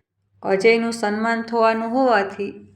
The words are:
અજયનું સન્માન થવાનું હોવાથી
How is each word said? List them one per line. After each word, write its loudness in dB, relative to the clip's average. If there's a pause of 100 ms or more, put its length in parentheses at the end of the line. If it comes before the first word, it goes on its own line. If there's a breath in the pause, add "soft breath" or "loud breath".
(420)
અજયનું 2
સન્માન -2
થવાનું 0
હોવાથી 0 (240)